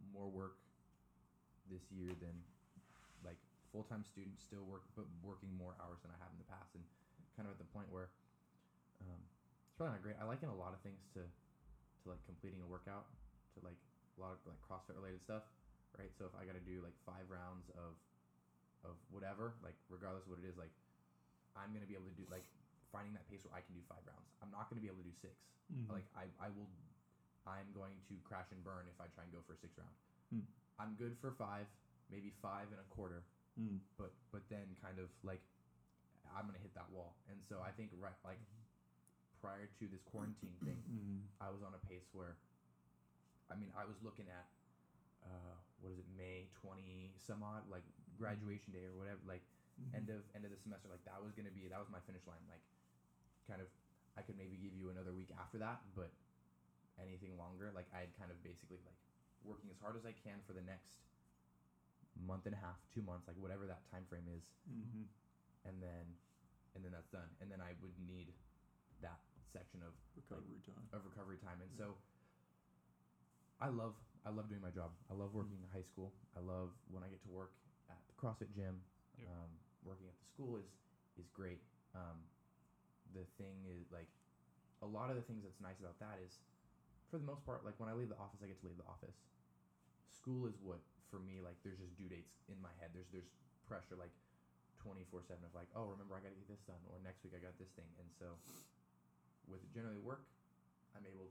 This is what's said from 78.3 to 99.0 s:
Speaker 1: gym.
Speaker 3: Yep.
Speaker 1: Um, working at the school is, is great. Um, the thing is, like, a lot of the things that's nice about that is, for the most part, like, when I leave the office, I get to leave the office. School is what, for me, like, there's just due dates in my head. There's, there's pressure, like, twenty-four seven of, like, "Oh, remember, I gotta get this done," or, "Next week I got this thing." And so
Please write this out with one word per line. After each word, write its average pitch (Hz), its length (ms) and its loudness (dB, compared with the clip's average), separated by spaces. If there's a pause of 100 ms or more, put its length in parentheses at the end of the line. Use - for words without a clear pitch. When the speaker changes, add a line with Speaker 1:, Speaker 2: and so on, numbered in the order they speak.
Speaker 1:
gym. 92 260 6 (380)
Speaker 3:
Yep. 113 120 -6
Speaker 1:
Um, 85 200 -2 (340)
working 92 240 -4
at 87 100 -12
the - 80 -16
school 123 300 2
is, 101 100 2 (540)
is 87 100 -4
great. 90 300 2 (340)
Um, 85 300 0 (880)
the 95 80 2 (160)
thing 95 300 -2
is, 87 240 -2
like, 82 160 -2 (760)
a 104 60 4
lot 107 220 6
of 131 60 8
the 120 60 6
things 110 240 0
that's 95 140 -6
nice 95 180 -2
about 87 220 -2
that 107 240 0
is, - 160 -8 (720)
for 170 80 6
the 147 80 4
most 147 180 0
part, 123 180 6
like, 104 140 2
when 113 100 4
I 113 60 6
leave 120 160 8
the - 80 0
office, 101 240 -2
I 98 80 0
get 92 100 -4
to 92 60 -2
leave 87 140 0
the 92 100 -4
office. - 320 -4 (880)
School 127 400 6
is 95 80 0
what, 90 220 2 (320)
for 98 100 2
me, 95 160 0
like, 87 240 0
there's 95 160 0
just 90 160 -4
due 90 160 -2
dates 85 240 -4 (160)
in 95 80 -4
my 90 140 -2 (100)
head. 82 80 -2
There's, 90 240 -2
there's 90 160 0 (380)
pressure, 92 260 0
like, 87 160 -2 (720)
twenty-four 92 420 0
seven 87 220 -2
of, 85 80 -6
like, 87 140 -2 (100)
"Oh, 113 100 6
remember, 98 300 0
I - 20 0
gotta 98 160 -4
get 101 140 -8
this 101 160 -4
done," 90 140 -4 (100)
or, 87 100 -4
"Next 92 240 -2
week 90 80 -4
I 87 80 -2
got 90 160 -2
this 92 160 -6
thing." 85 160 -8 (140)
And 85 60 -8 (100)
so 87 160 -2 (1120)